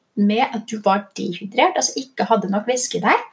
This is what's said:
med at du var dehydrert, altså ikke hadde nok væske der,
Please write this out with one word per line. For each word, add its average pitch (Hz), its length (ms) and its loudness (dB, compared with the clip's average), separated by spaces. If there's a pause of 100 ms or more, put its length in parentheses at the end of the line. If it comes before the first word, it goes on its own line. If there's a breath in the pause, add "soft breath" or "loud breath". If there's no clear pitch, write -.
(160)
med 214 380 4
at 214 120 -6
du 220 140 -8
var 202 340 0
dehydrert, 202 640 0
altså - 200 0
ikke - 300 -4
hadde 196 240 2
nok 208 160 -2
væske 247 360 0
der, 302 180 2 (120 loud breath)